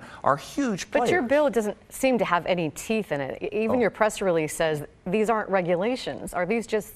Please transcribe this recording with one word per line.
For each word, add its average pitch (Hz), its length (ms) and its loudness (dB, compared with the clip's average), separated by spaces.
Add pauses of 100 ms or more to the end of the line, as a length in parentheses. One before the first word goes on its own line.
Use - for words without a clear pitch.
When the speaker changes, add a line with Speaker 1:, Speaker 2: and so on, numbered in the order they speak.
(240)
Speaker 1:
are 139 120 4
huge 226 540 -4
Speaker 2:
But 247 180 2
your 349 140 2
Speaker 1:
players. 233 80 -4
Speaker 2:
bill 294 180 4
doesn't 214 300 -2 (120)
seem 262 280 2
to 196 80 2
have 175 180 0
any 175 240 0
teeth 214 440 -4
in 143 100 -2
it. 135 200 -6
E-, - 60 -4 (160)
even 226 120 2
Speaker 1:
Oh. 247 40 2
Speaker 2:
your 208 80 4
press 214 320 0
release 165 340 2
says 156 300 0 (220)
these 208 240 2
aren't 220 180 0
regulations. 180 840 0
Are 180 100 0
these 214 220 -2
just 214 300 -4